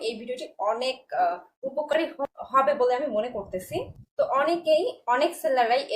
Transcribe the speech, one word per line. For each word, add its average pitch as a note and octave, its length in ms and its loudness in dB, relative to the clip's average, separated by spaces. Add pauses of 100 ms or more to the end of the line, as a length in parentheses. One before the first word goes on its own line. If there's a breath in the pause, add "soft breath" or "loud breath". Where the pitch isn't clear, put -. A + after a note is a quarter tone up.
এই A#3 140 -2
ভিডিওটি B3 260 -8 (240)
অনেক, B3+ 280 -2 (240)
আহ, F3 140 2 (320)
উপকারী D4 360 -2 (100)
হ-, - 220 -8 (160)
হবে C#4 280 6
বলে B3 180 4
আমি D4 180 -2
মনে A3+ 200 0
করতেছি। G3 400 -8 (420)
তো A3+ 40 4 (180)
অনেকেই, D#4+ 440 2 (300)
অনেক D4+ 160 2 (120)
সেলাররাই B3+ 400 4 (140)